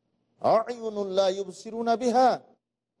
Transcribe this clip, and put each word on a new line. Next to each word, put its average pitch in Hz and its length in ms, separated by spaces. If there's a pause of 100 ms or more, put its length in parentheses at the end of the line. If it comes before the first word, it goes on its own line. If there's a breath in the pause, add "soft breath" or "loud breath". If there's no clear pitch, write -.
(400)
আ'য়ুনুন 220 680
লা 190 220
ইউবসিরুনা 220 680
বিহা, 233 440 (600)